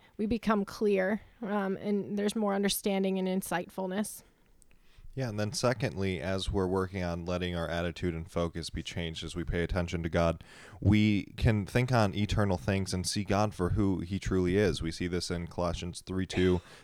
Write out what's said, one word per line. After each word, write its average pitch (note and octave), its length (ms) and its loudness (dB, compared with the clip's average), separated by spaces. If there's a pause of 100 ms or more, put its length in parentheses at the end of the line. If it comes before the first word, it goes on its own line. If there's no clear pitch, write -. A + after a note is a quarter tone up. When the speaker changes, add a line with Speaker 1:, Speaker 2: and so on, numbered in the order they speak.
(180)
Speaker 1:
we G#3 100 -2
become G#3 360 2
clear, G3 580 0 (220)
um, G3 380 -2
and G3+ 360 -2
there's G3+ 180 0
more G#3 180 0
understanding F#3+ 680 0
and F#3 80 0
insightfulness. F#3 920 -4 (920)
Speaker 2:
Yeah, C3 160 -4
and G#2 100 -6
then G#2+ 120 0
secondly, F#2+ 720 0
as F#2+ 300 -2
we're G2 160 2
working F#2 360 0
on E2+ 220 -4
letting F2+ 300 -2
our E2+ 120 -2
attitude E2+ 460 -2
and E2 160 -6
focus E2+ 400 -4
be - 140 -8
changed E2 400 -6
as D#2+ 120 -8
we F2 80 -2
pay E2+ 200 0
attention F2 400 -2
to E2+ 60 -2
God, E2 340 2 (360)
we G#2+ 580 4
can G#2+ 280 4
think B2+ 260 0
on G#2+ 220 4
eternal G2+ 420 2
things F#2+ 380 0
and F2+ 100 -2
see G2+ 200 -2
God G2+ 280 2
for F2 180 0
who F#2+ 320 2
he F2+ 180 -2
truly F#2 380 2
is. F#2+ 260 2
We E2 80 -2
see F2+ 160 -4
this F2 240 -2
in F2 160 -4
Colossians F2 580 -4
three F#2 220 -2
two F2+ 340 4 (220)